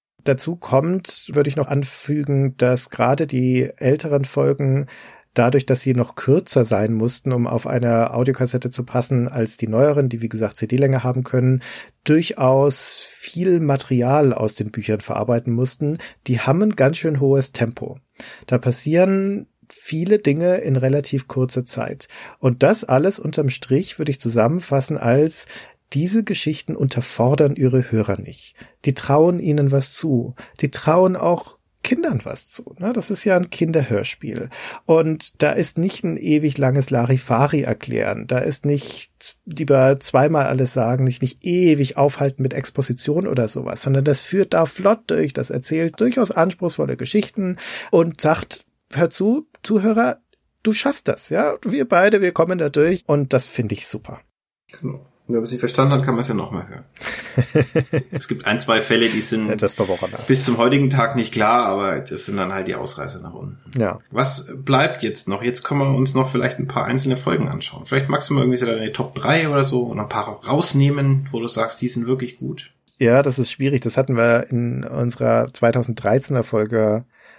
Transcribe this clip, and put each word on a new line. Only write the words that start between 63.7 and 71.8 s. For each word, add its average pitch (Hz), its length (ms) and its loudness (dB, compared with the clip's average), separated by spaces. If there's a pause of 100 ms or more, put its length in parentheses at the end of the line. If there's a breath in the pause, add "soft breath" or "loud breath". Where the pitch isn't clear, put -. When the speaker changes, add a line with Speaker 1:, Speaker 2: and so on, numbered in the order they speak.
Speaker 1:
Ja. 101 220 -2 (100)
Speaker 2:
Was - 440 -4
bleibt 139 480 0
jetzt - 260 -6
noch? 98 140 -4
Jetzt 123 200 -4
können 139 180 -2
wir 135 140 2
uns 131 200 0
noch 139 160 0
vielleicht 127 280 -2
ein 139 80 -6
paar - 180 -4
einzelne 135 320 -2
Folgen - 320 -2
anschauen. - 380 -10
Vielleicht 135 220 -2
magst 139 200 -2
du 147 60 0
mal 135 60 2
irgendwie 123 180 2
so 123 80 -2
deine 110 260 -4
Top - 220 -6
drei 156 340 0
oder 139 160 2
so 127 200 -2
und 117 140 -6
ein 104 100 -6
paar 107 360 -8
rausnehmen, 139 840 2
wo 117 100 -6
du 117 60 -4
sagst, 113 340 -4